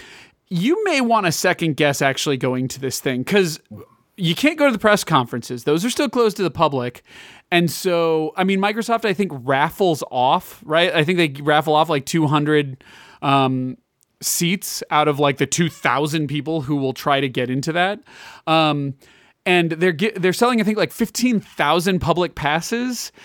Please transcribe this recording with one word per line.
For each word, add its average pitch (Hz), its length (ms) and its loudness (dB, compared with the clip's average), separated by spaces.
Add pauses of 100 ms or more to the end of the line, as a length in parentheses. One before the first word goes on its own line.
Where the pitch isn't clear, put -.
(500)
you 262 340 0
may 330 160 0
wanna 220 320 2
second 170 460 0
guess 147 240 2
actually 139 360 0
going 127 300 -2
to 127 140 -10
this 131 180 -6
thing, 127 240 -4
'cause 180 380 0 (560)
you 170 180 0
can't 320 240 -2
go 285 80 6
to 269 40 4
the 214 60 -2
press 208 260 2
conferences. 123 600 -2
Those 160 200 2
are 247 60 0
still 277 200 0
closed 226 280 0
to 202 60 -2
the 160 80 0
public. 131 500 -2 (480)
And 175 200 2
so, 165 680 0
I 185 60 0
mean, 190 160 2
Microsoft, 220 460 -2
I 202 80 0
think, 190 200 -2
raffles 143 760 0
off, 131 520 0
right? 165 300 2
I 160 100 2
think 175 140 0
they 147 240 0
raffle 151 340 2
off, 160 140 4
like, 143 160 -2
two 156 220 0
hundred, 147 560 0 (400)
um, 131 540 0 (440)
seats - 720 -4
out 151 160 4
of, 143 120 0
like, 165 180 2
the 139 100 0
two 170 220 0
thousand 147 580 -2
people 151 340 -4
who 143 140 -4
will 135 180 -2
try 139 280 0
to 139 80 -2
get 123 200 -4
into 139 240 -4
that. 185 280 -2 (440)
Um, 151 480 0 (520)
and 175 260 2
they're 170 200 2
gi-, 165 240 0
they're 180 160 0
selling, 240 300 2
I - 20 2
think, 208 140 0
like, 180 160 0
fifteen 233 480 0
thousand 170 580 0
public 165 340 0
passes. 233 760 -4 (140)